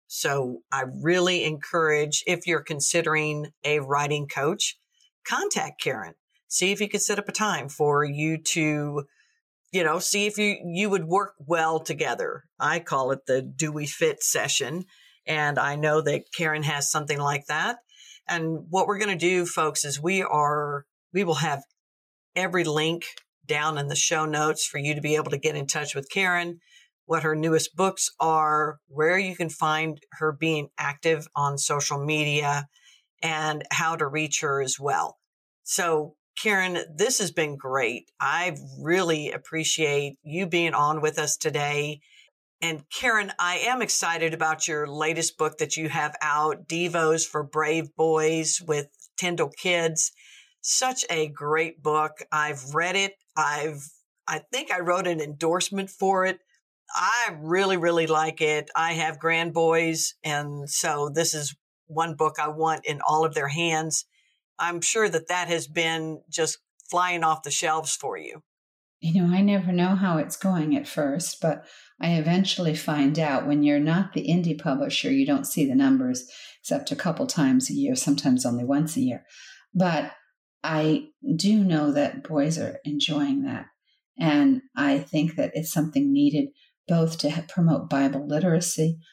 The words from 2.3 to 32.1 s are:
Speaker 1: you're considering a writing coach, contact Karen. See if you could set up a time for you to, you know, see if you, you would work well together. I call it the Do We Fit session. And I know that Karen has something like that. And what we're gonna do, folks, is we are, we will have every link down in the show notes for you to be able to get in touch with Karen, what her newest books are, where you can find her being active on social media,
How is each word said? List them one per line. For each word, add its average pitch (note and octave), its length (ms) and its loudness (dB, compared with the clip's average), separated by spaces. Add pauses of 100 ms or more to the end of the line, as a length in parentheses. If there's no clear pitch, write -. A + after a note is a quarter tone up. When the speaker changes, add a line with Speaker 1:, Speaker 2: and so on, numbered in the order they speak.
Speaker 1:
you're D#3+ 140 2
considering D3+ 880 -2 (120)
a D3+ 160 2
writing C#3+ 480 0
coach, D3 500 -2 (500)
contact C4 540 -2
Karen. G#2+ 340 -4 (320)
See F#3 240 0
if G3+ 100 -2
you G3+ 80 -2
could G3+ 120 -2
set G#3 180 0
up G3+ 100 -6
a - 20 -8
time E3+ 380 -2
for D3 340 2
you D3+ 340 -2
to, D3 680 -2 (680)
you F#3 120 0
know, D#3+ 160 2
see G3+ 260 0
if G#3 120 -2
you, G#3 280 2
you F3+ 240 -2
would F#3+ 160 0
work F3 340 0
well D#3+ 400 0
together. C3+ 640 -4 (160)
I D#3 200 0
call C#3 320 0
it C3+ 160 -4
the C3 140 2
Do C3+ 300 -4
We D3+ 140 -6
Fit D3 380 -2
session. C#3 600 -2 (400)
And D3 320 0
I C#3+ 200 0
know D3+ 240 4
that C#3+ 340 -2
Karen D#3 280 -2
has C#3+ 280 -2
something D3 260 -2
like C#3+ 300 -2
that. F3+ 300 -2 (500)
And D#3+ 420 -4
what F#3 180 2
we're G3+ 120 0
gonna G3+ 160 0
do, F3 300 2
folks, D#3 400 0
is C#3 160 -6
we F#3 200 0
are, D3 640 0 (280)
we F#3+ 100 0
will E3+ 120 2
have C#3+ 280 -2 (720)
every F3+ 300 0
link D#3 400 0 (400)
down D3+ 320 0
in C#3+ 100 -2
the C#3+ 80 -4
show D#3 300 0
notes D3+ 400 0
for - 120 -6
you D3 160 -2
to D3 80 -6
be D3+ 140 0
able D3 160 0
to D3 60 0
get D3+ 180 -2
in C#3+ 100 -6
touch C#3+ 300 -4
with C#3 140 -8
Karen, F3 500 0 (460)
what D#3+ 180 0
her D#3 120 2
newest D#3+ 400 2
books F#3+ 340 0 (100)
are, D3+ 680 2
where D#3 300 2
you F#3+ 180 -2
can E3+ 140 -4
find D#3 500 -2 (140)
her D#3 180 -2
being D3+ 460 0
active D3 580 -2
on C#3+ 220 0
social C#3+ 460 -2
media, D3 640 0 (540)